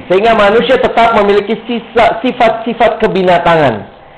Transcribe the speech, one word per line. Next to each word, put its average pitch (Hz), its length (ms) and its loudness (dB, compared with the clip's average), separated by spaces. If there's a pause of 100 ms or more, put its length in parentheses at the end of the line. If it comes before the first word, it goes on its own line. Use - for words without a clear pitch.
sehingga 220 320 2
manusia 220 400 2
tetap 233 400 0
memiliki 202 480 -2
sisa, - 560 -2
sifat-sifat 233 800 -2
kebinatangan. 170 920 0 (240)